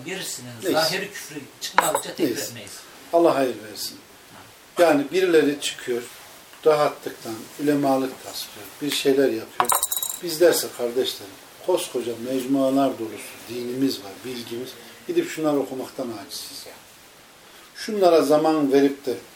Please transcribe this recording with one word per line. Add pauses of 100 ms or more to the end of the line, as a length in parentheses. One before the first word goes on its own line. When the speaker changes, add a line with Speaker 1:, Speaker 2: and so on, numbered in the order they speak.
Speaker 1:
birisinin (120)
Speaker 2:
Neyse.
Speaker 1:
zahiri
küfrü (200)
çıkmadıkça
tekfir (120)
Speaker 2:
Neyse.
Speaker 1:
etmeyiz. (400)
Speaker 2:
Allah
hayır (180)
versin. (800)
Yani
birileri
çıkıyor, (640)
rahatlıktan, (280)
ulemalık
taslıyor, (160)
bir
şeyler
yapıyor. (520)
Biz
derse (100)
kardeşlerim, (340)
koskoca (120)
mecmualar
dolusu (240)
dinimiz
var, (120)
bilgimiz. (360)
Gidip
şunları
okumaktan (180)
aciziz
ya. (1040)
Şunlara
zaman
verip
de, (220)